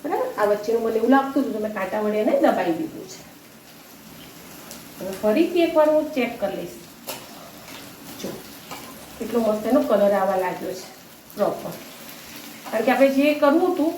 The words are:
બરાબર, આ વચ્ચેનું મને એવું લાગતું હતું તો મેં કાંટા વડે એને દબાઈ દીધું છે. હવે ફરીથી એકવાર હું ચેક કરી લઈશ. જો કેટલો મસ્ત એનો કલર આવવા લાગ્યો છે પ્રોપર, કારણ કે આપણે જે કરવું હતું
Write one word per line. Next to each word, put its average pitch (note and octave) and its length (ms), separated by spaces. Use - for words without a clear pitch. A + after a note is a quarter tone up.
બરાબર, E4+ 380
આ G#3 40
વચ્ચેનું A3 380
મને A3+ 120
એવું A3+ 140
લાગતું C4+ 340
હતું A3 100
તો G#3+ 60
મેં G#3+ 140
કાંટા G3+ 260
વડે G#3+ 180
એને C4+ 220
દબાઈ G3 340
દીધું - 340
છે. - 260
હવે F#3+ 120
ફરીથી D#4 480
એકવાર D#4+ 300
હું D4+ 240
ચેક - 280
કરી - 140
લઈશ. E3+ 140
જો F#3 60
કેટલો A#3 200
મસ્ત G#3+ 260
એનો C4 160
કલર G3+ 300
આવવા F#3+ 240
લાગ્યો F#3 360
છે - 120
પ્રોપર, F3 360
કારણ A3 140
કે C4 60
આપણે C4 160
જે C#4+ 260
કરવું D4+ 400
હતું D#4+ 240